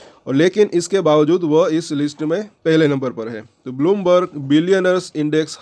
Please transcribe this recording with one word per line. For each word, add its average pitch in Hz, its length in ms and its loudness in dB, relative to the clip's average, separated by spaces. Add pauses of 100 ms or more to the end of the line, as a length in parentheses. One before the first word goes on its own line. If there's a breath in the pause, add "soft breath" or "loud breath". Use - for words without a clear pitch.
(280 loud breath)
और 131 80 -4
लेकिन 185 380 2
इसके 175 260 -2
बावजूद 156 440 2
वह 160 280 2
इस 160 200 -4
लिस्ट 147 320 -4
में 165 200 -4 (220)
पहले 160 220 4
नंबर 135 220 -2
पर 117 180 -8
है। 113 160 -12 (220)
तो 131 60 -10
ब्लूमबर्ग 180 640 0
बिलियनर्स 180 800 0
इंडेक्स 151 460 -4